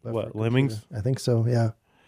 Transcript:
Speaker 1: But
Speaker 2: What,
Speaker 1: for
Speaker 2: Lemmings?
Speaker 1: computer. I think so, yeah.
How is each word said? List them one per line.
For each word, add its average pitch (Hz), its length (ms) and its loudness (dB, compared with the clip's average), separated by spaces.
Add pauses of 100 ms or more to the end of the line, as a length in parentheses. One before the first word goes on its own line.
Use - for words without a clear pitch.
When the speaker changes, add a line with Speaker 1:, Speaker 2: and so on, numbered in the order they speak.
Speaker 1:
But 117 100 -10
Speaker 2:
What, 110 180 -4
Speaker 1:
for 107 80 -8
Speaker 2:
Lemmings? 117 400 2
Speaker 1:
computer. - 200 -12
I - 20 -6
think 131 180 -2
so, 113 280 2
yeah. 117 240 2 (360)